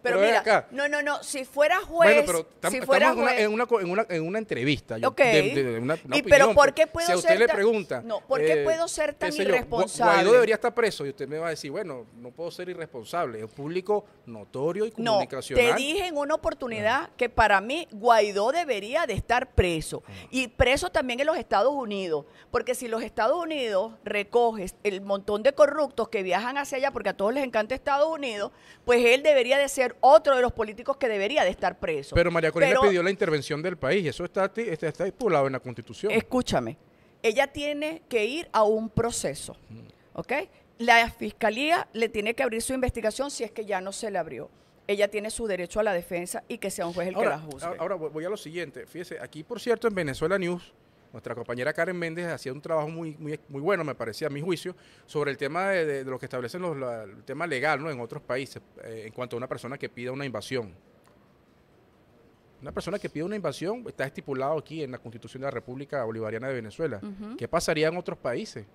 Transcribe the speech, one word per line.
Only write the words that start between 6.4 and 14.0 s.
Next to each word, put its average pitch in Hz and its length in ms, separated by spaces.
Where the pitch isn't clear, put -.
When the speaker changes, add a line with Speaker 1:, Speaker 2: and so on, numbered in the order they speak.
Speaker 1:
opinión, 220 80
Speaker 2:
por 277 200
qué 311 140
Speaker 1:
pues, 339 180
Speaker 2:
puedo - 0
Speaker 1:
si 349 60
a - 40
usted - 120
Speaker 2:
ser 220 100
Speaker 1:
le 233 80
Speaker 2:
tan, 311 100
Speaker 1:
pregunta, 202 460
Speaker 2:
no, 226 240
por 262 140
qué 311 220
Speaker 1:
eh, - 20
Speaker 2:
puedo 320 240
ser 302 260
tan 302 160
Speaker 1:
qué 294 60
sé 302 80
yo, - 60
Gua-, 254 60
Speaker 2:
irresponsable? 233 580
Speaker 1:
Guaidó 190 180
debería 233 240
estar 233 180
preso, 208 320
y 139 40
usted 135 180
me 151 100
va 165 100
a - 20
decir, 151 200
bueno, 139 360
no 120 160
puedo 165 180
ser 175 200
irresponsable, 151 760
es 110 60
público 185 540